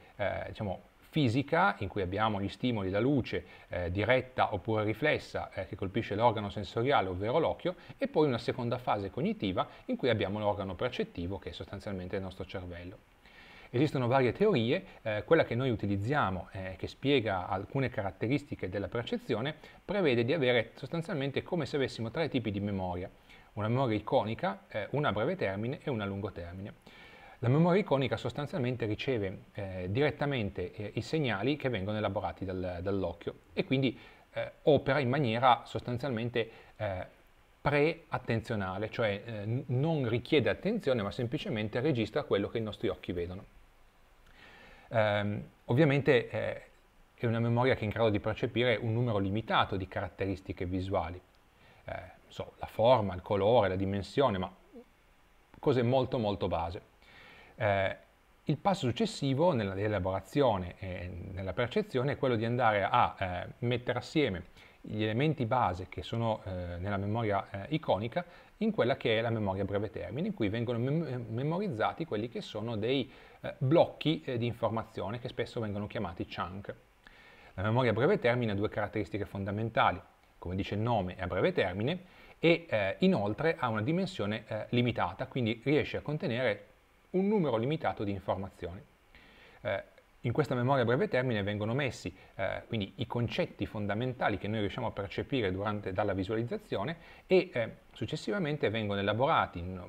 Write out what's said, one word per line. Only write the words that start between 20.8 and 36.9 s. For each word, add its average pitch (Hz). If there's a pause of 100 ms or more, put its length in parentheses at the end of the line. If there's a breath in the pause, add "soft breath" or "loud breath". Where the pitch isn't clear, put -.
come 170
se 139
avessimo 117
tre 160
tipi 113
di 98
memoria, 95 (460 loud breath)
una 107
memoria 120
iconica, 113
eh, 104
una 143
a 104
breve 117
termine 113
e -
una 110
a -
lungo 98
termine. 92 (640 loud breath)
La 117
memoria 170
iconica 135
sostanzialmente 123
riceve, 104 (120)
eh, 92
direttamente, 120
eh, 104
i 117
segnali 131
che 135
vengono 107
elaborati 98
dal, 90
dall'occhio 92 (120)
e 185
quindi, 135 (340 loud breath)
eh, 117 (100)
opera 139
in 120
maniera 123
sostanzialmente, 120 (260 loud breath)
eh, 98 (540)